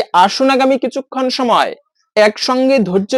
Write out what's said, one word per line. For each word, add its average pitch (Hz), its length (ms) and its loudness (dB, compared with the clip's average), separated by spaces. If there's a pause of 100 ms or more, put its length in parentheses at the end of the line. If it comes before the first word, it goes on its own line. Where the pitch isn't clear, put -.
(120)
আসুন 202 380 2
আগামী 262 280 2
কিছুক্ষণ 262 500 -6
সময় 214 420 0 (460)
একসঙ্গে 254 600 0
ধৈর্য 196 400 -2